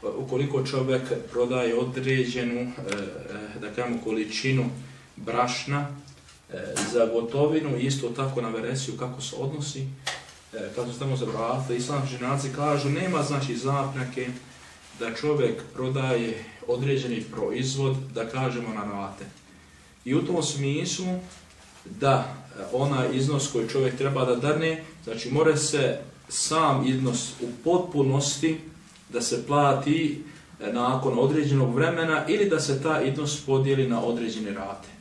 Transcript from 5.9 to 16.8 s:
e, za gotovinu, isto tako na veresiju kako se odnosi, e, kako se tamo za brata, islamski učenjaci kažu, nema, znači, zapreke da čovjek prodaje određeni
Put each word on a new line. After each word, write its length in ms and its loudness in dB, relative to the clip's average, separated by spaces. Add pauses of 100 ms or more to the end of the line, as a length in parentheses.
e, 240 -8 (180)
za 140 6
gotovinu, 720 2
isto 300 0
tako 340 -2
na 60 -2
veresiju 500 -4
kako 240 -6
se 160 -8
odnosi, 420 -4 (760)
e, 200 -8
kako 180 -4
se 60 -10
tamo 180 -2
za 100 -2
brata, 480 -2
islamski 400 -2
učenjaci 420 -2
kažu, 340 2
nema, 320 0
znači, 340 -2
zapreke 720 -2 (680)
da 160 -4
čovjek 480 0 (120)
prodaje 720 0 (240)
određeni 640 0